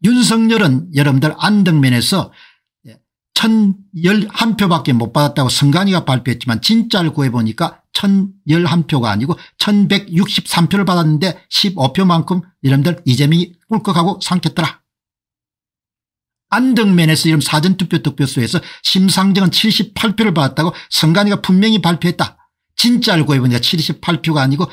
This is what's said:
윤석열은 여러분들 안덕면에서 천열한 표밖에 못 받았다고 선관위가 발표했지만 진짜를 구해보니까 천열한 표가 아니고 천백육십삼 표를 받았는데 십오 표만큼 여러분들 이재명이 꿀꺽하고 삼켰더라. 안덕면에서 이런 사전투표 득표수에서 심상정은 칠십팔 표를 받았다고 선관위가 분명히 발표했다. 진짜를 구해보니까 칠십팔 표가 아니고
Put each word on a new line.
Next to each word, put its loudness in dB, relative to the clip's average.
윤석열은 2
여러분들 2
안덕면에서 0
천열한 0
표밖에 0
못 -2
받았다고 0
선관위가 0
발표했지만 -2
진짜를 0
구해보니까 -4
천열한 0
표가 0
아니고 -2
천백육십삼 0
표를 0
받았는데 0
십오 -2
표만큼 0
여러분들 0
이재명이 2
꿀꺽하고 -2
삼켰더라. -4
안덕면에서 2
이런 2
사전투표 0
득표수에서 -4
심상정은 2
칠십팔 -2
표를 0
받았다고 0
선관위가 0
분명히 2
발표했다. -2
진짜를 2
구해보니까 0
칠십팔 -4
표가 -2
아니고 0